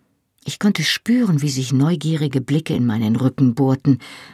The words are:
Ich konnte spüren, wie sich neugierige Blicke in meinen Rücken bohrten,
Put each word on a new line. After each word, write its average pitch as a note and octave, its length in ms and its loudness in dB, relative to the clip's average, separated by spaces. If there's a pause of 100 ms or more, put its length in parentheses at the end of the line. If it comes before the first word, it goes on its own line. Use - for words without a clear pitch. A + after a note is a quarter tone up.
(460)
Ich - 120 -10
konnte G3+ 240 0
spüren, G3+ 600 0
wie D3 80 -2
sich C3 240 -4
neugierige D3 680 0
Blicke D3 340 -2
in B2 120 0
meinen A2 300 0
Rücken B2+ 380 2
bohrten, C3+ 440 2 (360)